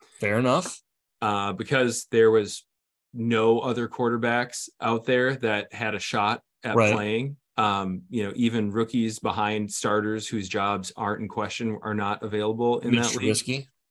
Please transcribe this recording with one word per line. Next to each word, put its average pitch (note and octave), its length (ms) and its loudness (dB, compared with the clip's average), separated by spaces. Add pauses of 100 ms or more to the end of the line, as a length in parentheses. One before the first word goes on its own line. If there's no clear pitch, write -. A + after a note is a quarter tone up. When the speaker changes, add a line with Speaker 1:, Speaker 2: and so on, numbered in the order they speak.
(200)
Speaker 1:
Fair G#2 180 0
enough. C3 420 0 (420)
Speaker 2:
Uh, G2+ 320 -2
because A#2 580 0
there A2+ 180 6
was G#2+ 360 2 (480)
no A#2 460 4
other A#2+ 280 -2
quarterbacks A#2+ 840 -2 (100)
out A2+ 260 -2
there B2+ 320 2
that G#2+ 360 -2
had G#2+ 220 -4
a F#2+ 40 -4
shot G#2+ 420 0 (220)
at A2+ 120 -2
Speaker 1:
Right. G#2+ 180 6
Speaker 2:
playing. A2+ 440 -2 (200)
Um, G2 520 0
you A2+ 140 -2
know, G2 120 -4
even A2+ 360 0
rookies A2+ 480 -2
behind G#2 520 -2
starters G#2+ 560 -2
whose G2+ 200 -4
jobs G2 480 -2
aren't G#2+ 260 -4
in G#2+ 60 -6
question G#2+ 560 -4
are G#2+ 100 -4
not G#2 300 -2
available A2 560 0
in A#2+ 120 -2
Speaker 1:
Mitch A#2 220 2
Speaker 2:
that A#2+ 80 -4
league. G#2+ 140 2
Speaker 1:
Trubisky. C3+ 320 -4 (240)